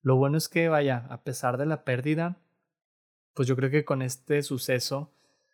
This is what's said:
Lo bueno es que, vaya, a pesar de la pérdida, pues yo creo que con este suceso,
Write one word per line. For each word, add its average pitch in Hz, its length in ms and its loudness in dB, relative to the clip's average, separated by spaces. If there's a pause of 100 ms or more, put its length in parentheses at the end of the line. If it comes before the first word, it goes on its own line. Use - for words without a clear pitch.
Lo 131 140 4
bueno 139 200 2
es 156 140 -2
que, 165 180 2
vaya, 135 400 2
a 123 140 -14
pesar 127 340 -2
de 135 100 -2
la 156 180 -2
pérdida, 151 520 -2 (960)
pues 127 140 0
yo 131 80 2
creo 131 140 0
que 147 160 2
con 135 160 -2
este 143 400 -2
suceso, 135 720 -4 (400)